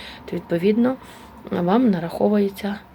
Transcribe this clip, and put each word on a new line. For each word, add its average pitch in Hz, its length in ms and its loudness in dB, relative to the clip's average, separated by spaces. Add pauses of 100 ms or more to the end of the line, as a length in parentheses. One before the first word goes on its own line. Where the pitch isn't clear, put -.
(260)
то, - 100 -8
відповідно, 214 600 0 (560)
вам 196 380 2
нараховується 202 840 0 (200)